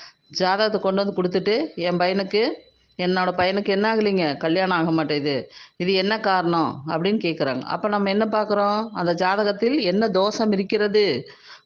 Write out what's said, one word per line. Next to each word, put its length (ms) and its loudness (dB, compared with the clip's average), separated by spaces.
ஜாதகத்தை 500 0
கொண்டு 240 0
வந்து 180 -2
கொடுத்துட்டு, 520 0
"என் 220 -2
பையனுக்கு, 520 0
என்னோட 320 0
பையனுக்கு 360 0
என்ன 280 2
ஆகலைங்க? 420 0
கல்யாணம் 420 0
ஆக 120 0
மாட்டேங்குது. 600 -2
இது 160 0
என்ன 280 0
காரணம்?" 640 0
அப்படின்னு 320 0
கேக்குறாங்க. 440 -2
அப்ப 260 -4
நம்ம 220 0
என்ன 160 0
பார்க்கிறோம்? 680 0
அந்த 220 0
ஜாதகத்தில் 640 0
என்ன 280 2
தோஷம் 440 0
இருக்கிறது 760 0